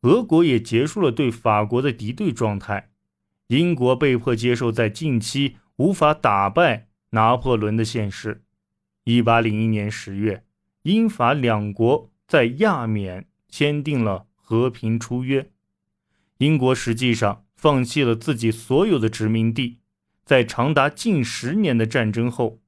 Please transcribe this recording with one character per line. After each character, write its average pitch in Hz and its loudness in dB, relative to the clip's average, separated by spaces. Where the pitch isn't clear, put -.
俄 196 4
国 165 4
也 131 2
结 117 0
束 - -6
了 143 2
对 123 -2
法 107 0
国 120 -2
的 143 0
敌 117 -8
对 190 -2
状 107 -4
态。 - -8
英 165 2
国 127 2
被 131 2
迫 117 0
接 120 0
受 117 -2
在 110 0
近 131 -2
期 139 -4
无 165 2
法 151 2
打 98 2
败 117 0
拿 113 4
破 123 0
仑 107 -2
的 113 0
现 110 -4
实。 - -10
一 117 2
八 117 4
零 110 0
一 113 0
年 104 -2
十 98 -12
月， 104 -4
英 220 2
法 123 0
两 110 0
国 113 0
在 139 4
亚 170 0
缅 98 -6
签 147 -2
订 139 -2
了 98 -4
和 117 -2
平 113 -4
出 123 -6
约。 135 -2
英 151 2
国 127 2
实 120 -4
际 120 0
上 101 -4
放 139 2
弃 139 -2
了 117 2
自 123 -4
己 113 0
所 131 0
有 175 0
的 110 0
殖 107 -4
民 113 0
地。 120 -6
在 131 4
长 139 -2
达 139 2
近 160 -2
十 123 -6
年 180 2
的 113 0
战 113 -2
争 117 -2
后 117 -6